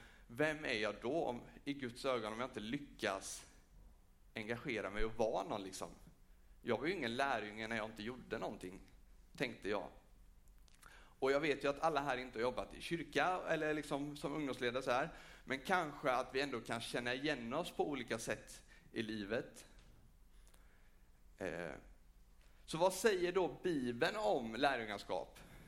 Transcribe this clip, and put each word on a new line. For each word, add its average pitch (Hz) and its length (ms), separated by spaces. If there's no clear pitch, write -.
vem 151 380
är 127 140
jag 104 240
då 143 220
om, 120 160
i 143 100
Guds 123 300
ögon 117 280
om 113 80
jag 127 80
inte 110 120
lyckas 110 840
engagera 110 560
mig 107 140
och 113 100
vara 147 300
någon, 113 180
liksom? 95 260
Jag 113 160
var 135 80
ju 185 60
ingen 123 240
lärjunge 110 520
när 117 80
jag 110 140
inte 110 120
gjorde 117 360
någonting, 101 420
tänkte 117 320
jag. 95 200
Och 135 120
jag 143 80
vet 143 240
ju 143 40
att 143 120
alla 156 200
här 139 160
inte 127 220
har 113 40
jobbat 123 320
i - 60
kyrka 165 680
eller 156 260
liksom 147 420
som 143 180
ungdomsledare 127 480
så 135 80
här. 143 200
Men 131 140
kanske 156 540
att 127 220
vi 135 60
ändå 131 200
kan 117 200
känna 120 340
igen 135 380
oss 170 180
på 170 180
olika 120 300
sätt - 440
i 113 100
livet. 110 640
Eh, 85 320
så 160 120
vad 185 140
säger 180 400
då 165 300
Bibeln 147 540
om 151 380
lärjungaskap? 110 880